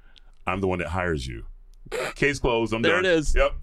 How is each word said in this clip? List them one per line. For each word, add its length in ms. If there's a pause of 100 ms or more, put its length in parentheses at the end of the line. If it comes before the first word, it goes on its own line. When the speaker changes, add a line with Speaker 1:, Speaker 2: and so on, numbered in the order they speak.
(480)
Speaker 1:
I'm 120
the 60
one 140
that 80
hires 400
you." 160 (720)
Case 240
closed. 340
I'm 80
Speaker 2:
There 140
Speaker 1:
done. 100
Speaker 2:
it 60
is. 240
Speaker 1:
Yep. 160 (100)